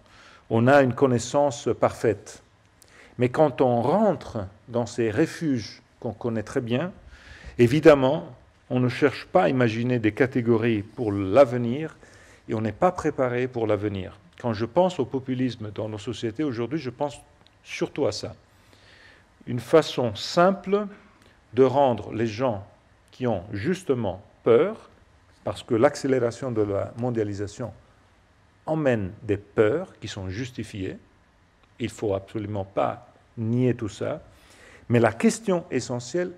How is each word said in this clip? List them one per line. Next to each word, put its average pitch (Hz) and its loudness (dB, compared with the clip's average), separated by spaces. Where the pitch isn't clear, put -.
on 117 4
a 143 8
une 123 2
connaissance 127 2
parfaite. - -2
Mais 123 2
quand 151 2
on 123 4
rentre 143 0
dans 117 -2
ces 113 -2
refuges 135 -2
qu'on 117 -8
connaît 113 -6
très - -6
bien, 127 -4
évidemment, 147 6
on 127 0
ne 127 2
cherche - -2
pas 185 4
à 175 2
imaginer 123 0
des 107 2
catégories 117 2
pour 107 -6
l'avenir 123 2
et 120 -2
on 110 -2
n'est 110 -2
pas 180 2
préparé 127 -2
pour 120 -4
l'avenir. 101 -2
Quand 123 -2
je 110 -4
pense 180 0
au 131 0
populisme 127 -6
dans 107 -8
nos 107 -10
sociétés 113 -6
aujourd'hui, 120 -4
je 127 -8
pense 139 -8
surtout - -4
à 98 0
ça. - -10
Une 123 -6
façon 131 2
simple 190 0
de 127 6
rendre 120 2
les 110 -2
gens 107 -4
qui - -6
ont 104 0
justement 110 -4
peur, 156 2
parce 107 -6
que - -2
l'accélération 127 0
de 107 -2
la 101 -2
mondialisation 107 -6
emmène 127 0
des 104 -2
peurs 120 0
qui 120 -14
sont 95 -10
justifiées, 104 -8
il 123 -4
ne 101 -6
faut 107 -4
absolument 98 -6
pas 117 -4
nier 120 0
tout 117 -6
ça, 113 -8
mais 117 4
la 113 4
question 190 0
essentielle 135 -6